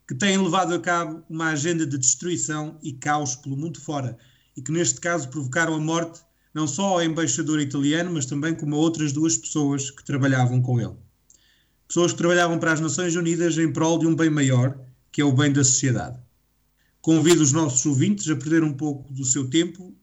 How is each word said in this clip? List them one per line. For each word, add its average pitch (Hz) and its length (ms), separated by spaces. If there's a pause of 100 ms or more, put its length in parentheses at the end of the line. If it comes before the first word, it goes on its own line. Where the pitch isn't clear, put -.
que 135 80
têm 196 220
levado 180 360
a 170 60
cabo 170 500
uma 160 200
agenda 160 360
de 143 120
destruição 151 840
e 151 100
caos 147 440
pelo 135 200
mundo 156 240
fora, 127 380 (400)
e 139 40
que 139 100
neste 170 280
caso 165 300
provocaram 156 460
a 156 40
morte 165 420 (320)
não 156 140
só 196 280
ao 170 80
embaixador 156 580
italiano, 143 500
mas 147 140
também 147 280
como 151 220
a 147 40
outras 156 340
duas 156 240
pessoas 143 520
que - 140
trabalhavam 127 580
com 123 200
ele. 92 140 (920)
Pessoas 170 240
que 127 60
trabalhavam 175 420
para 160 140
as 156 80
Nações 160 340
Unidas 170 420
em 160 140
prol 160 280
de 151 60
um 165 80
bem 160 160
maior, 131 480 (360)
que - 80
é 147 40
o 143 60
bem 143 220
da 143 100
sociedade. 120 560 (800)
Convido 160 400
os 135 120
nossos 156 320
ouvintes 156 440
a 151 60
perder 156 280
um 151 100
pouco 139 400
do 135 100
seu 131 260
tempo 170 540